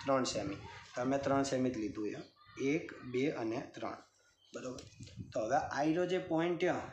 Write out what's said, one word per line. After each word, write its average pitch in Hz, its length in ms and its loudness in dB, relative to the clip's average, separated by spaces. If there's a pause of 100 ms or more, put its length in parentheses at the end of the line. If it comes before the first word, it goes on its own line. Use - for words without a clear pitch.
ત્રણ 131 180 4
સેમી. 101 320 -2 (400)
તો 123 60 -2
અમે 131 160 2
ત્રણ 139 260 4
સેમી 131 280 2
જ 110 60 -4
લીધું 104 320 -2
છે. - 120 -6 (540)
એક, 170 180 -2 (180)
બે 131 200 2
અને 117 440 -2
ત્રણ. 104 200 -6 (580)
બરોબર? 127 260 -8 (540)
તો 131 120 0
હવે 120 100 2
આ 147 280 0
રહ્યો 160 220 4
જે 180 140 2
પોઇન્ટ 165 400 2
છે, 170 140 4 (200)